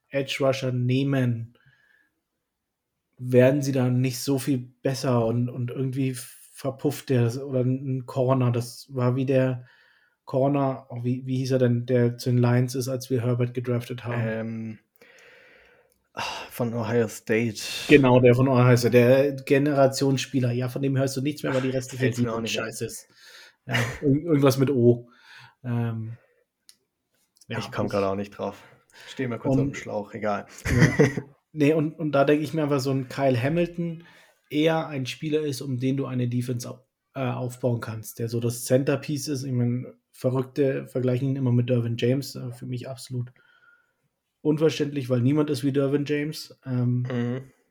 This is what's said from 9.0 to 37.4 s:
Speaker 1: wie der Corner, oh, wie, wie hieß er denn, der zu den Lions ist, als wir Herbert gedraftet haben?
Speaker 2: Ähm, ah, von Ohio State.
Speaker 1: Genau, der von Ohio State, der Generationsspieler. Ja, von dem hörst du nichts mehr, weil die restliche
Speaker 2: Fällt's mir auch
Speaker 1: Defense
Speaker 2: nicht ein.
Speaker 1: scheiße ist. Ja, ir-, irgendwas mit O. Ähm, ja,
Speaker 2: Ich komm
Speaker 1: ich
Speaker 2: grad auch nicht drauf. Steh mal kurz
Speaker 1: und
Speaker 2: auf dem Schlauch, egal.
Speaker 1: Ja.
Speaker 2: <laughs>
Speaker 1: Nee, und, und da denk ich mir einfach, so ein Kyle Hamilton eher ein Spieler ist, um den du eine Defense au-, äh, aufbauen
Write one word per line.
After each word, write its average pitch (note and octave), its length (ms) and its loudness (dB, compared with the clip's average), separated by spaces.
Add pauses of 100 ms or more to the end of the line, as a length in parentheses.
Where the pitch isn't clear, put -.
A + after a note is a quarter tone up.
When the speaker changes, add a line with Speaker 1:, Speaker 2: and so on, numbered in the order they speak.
Speaker 1:
wie C3 100 -2
der C3 400 0 (600)
Corner, C3+ 640 0
oh, A#2+ 140 -10
wie, B2+ 220 -2
wie C3 120 -2
hieß C3 140 -2
er C3 80 2
denn, A#2+ 260 2
der A#2+ 320 2
zu - 120 -4
den B2 100 4
Lions B2 360 2
ist, B2 120 -4
als C3 220 -6
wir B2+ 120 0
Herbert B2 320 0
gedraftet A#2+ 500 -4
haben? A#2 220 -4
Speaker 2:
Ähm, A2+ 540 -8 (1300)
ah, - 80 -10 (280)
von A#2+ 240 -4
Ohio A#2 340 0
State. A2 540 -2 (260)
Speaker 1:
Genau, C3 320 8
der B2 160 8
von B2 120 4
Ohio B2 280 6
State, A#2 160 4
der C3 420 6
Generationsspieler. C3+ 1160 2
Ja, B2 160 -2
von B2 140 -8
dem C#3 160 0
hörst C3+ 180 0
du C3 60 -4
nichts D3 220 -4
mehr, C#3 100 -2
weil C3 80 0
die C3 80 -2
restliche B2+ 340 -4
Speaker 2:
Fällt's B2 160 2
mir A#2+ 140 0
auch A2+ 80 -4
Speaker 1:
Defense - 0 -
Speaker 2:
nicht A2+ 180 -6
ein. A#2 60 -4
Speaker 1:
scheiße A2+ 200 -8
ist. - 220 -12 (600)
Ja, B2 80 -2 (260)
ir-, D3 240 2
irgendwas C#3 320 4
mit C3+ 140 2
O. A#2+ 380 4 (540)
Ähm, A#2 540 -6 (1300)
ja, A2+ 120 -8
Speaker 2:
Ich - 120 -10
komm G#2 140 -4
Speaker 1:
ich G2+ 60 -6
Speaker 2:
grad G2+ 120 0
auch G2 120 -2
nicht G2+ 160 -8
drauf. - 300 -10 (460)
Steh C3 200 -8
mal A2+ 100 -6
kurz C#3 160 -2
Speaker 1:
und C3 60 4
Speaker 2:
auf C3+ 80 2
dem C#3 80 -8
Schlauch, G#2+ 380 -10
egal. G#2 340 -4 (180)
Speaker 1:
Ja. B2 440 4
Speaker 2:
<laughs> - 260 -8 (220)
Speaker 1:
Nee, D3 140 4
und, D#3+ 260 0
und D#3 140 -4
da C#3 140 4
denk D3+ 180 2
ich C#3+ 100 -6
mir D#3 100 0
einfach, C#3+ 180 0
so C3+ 100 -2
ein C3+ 160 -2
Kyle C3 340 0
Hamilton E3+ 640 -4 (460)
eher D#3 400 0
ein C3+ 160 -6
Spieler D3+ 340 -4
ist, D3 220 -4
um C3+ 180 -6
den C3 160 0
du C#3 100 -4
eine B2 220 -2
Defense B2 420 -4
au-, - 160 -18 (280)
äh, C3+ 160 -8
aufbauen B2 500 -2